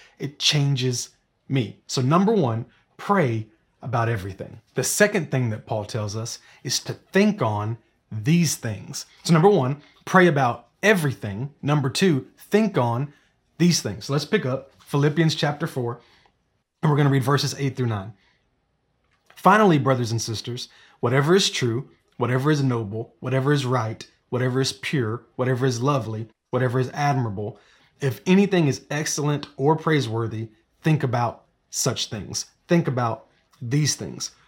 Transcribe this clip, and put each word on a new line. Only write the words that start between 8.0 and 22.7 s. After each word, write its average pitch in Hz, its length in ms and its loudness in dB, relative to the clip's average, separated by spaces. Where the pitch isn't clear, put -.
these 143 440 2
things. - 500 -10
So - 80 0
number 170 180 6
one, 143 320 2
pray 185 220 6
about 135 400 0
everything. 139 800 0
Number 139 280 2
two, 151 380 2
think 214 400 0
on 123 360 0
these 170 240 4
things. 139 240 -8
So 139 80 -4
let's 147 120 -2
pick - 200 -2
up 131 340 -6
Philippians 151 560 0
chapter 147 320 -4
four, 120 340 -6
and 160 80 2
we're 147 80 4
gonna 143 120 4
read 135 140 2
verses 139 360 0
eight 139 160 -4
through 123 120 -2
nine. 107 260 -6
"Finally, 190 420 6
brothers 123 340 0
and 113 100 -2
sisters, 120 460 -8
whatever 139 360 2
is 190 140 2
true, 117 400 -4
whatever 127 320 0
is 147 140 2
noble, 113 560 -4